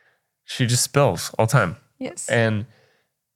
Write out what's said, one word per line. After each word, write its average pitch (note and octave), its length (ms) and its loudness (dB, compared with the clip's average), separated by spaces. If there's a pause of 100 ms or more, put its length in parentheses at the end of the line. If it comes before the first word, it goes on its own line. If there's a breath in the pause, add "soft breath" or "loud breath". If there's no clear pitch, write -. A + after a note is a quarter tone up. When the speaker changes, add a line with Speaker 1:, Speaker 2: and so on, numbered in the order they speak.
(460)
Speaker 1:
she - 200 -4
just A#2+ 180 0
spills A#2 540 0
all A2+ 80 2
the - 60 0
time. G2+ 260 2 (200)
Speaker 2:
Yes. - 320 -12
Speaker 1:
And A2+ 360 0 (720 soft breath)